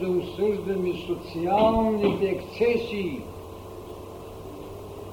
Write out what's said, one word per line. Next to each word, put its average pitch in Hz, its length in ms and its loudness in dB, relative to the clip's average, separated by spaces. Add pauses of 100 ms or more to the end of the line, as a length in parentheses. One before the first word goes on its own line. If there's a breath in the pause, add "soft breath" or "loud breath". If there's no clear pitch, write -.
да 185 80 0
осъждаме 185 840 0 (140)
социалните 202 1160 4
ексцесии. 196 960 0 (1900)